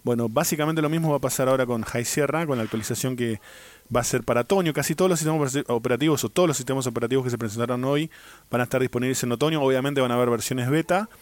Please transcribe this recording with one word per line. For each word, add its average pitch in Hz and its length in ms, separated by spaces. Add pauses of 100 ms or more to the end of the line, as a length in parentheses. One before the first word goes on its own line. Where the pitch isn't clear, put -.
Bueno, 117 240
básicamente 156 520
lo 151 80
mismo 160 220
va 143 60
a 131 40
pasar 131 280
ahora 131 180
con 117 160
High 120 220
Sierra, 151 420
con 139 100
la 113 80
actualización 117 500
que 117 260 (540)
va 123 60
a 117 40
ser 123 180
para 120 200
otoño. 180 300
Casi 151 220
todos 185 160
los 170 80
sistemas 147 480
operativos 123 580
o 110 60
todos 180 180
los 135 80
sistemas 131 300
operativos 117 380
que 127 60
se 120 60
presentaron 117 480
hoy 147 260 (380)
van 120 140
a - 20
estar 127 160
disponibles 127 440
en 120 80
otoño. 147 280
Obviamente 135 400
van 123 120
a - 20
haber 123 160
versiones 123 400
beta 175 400 (120)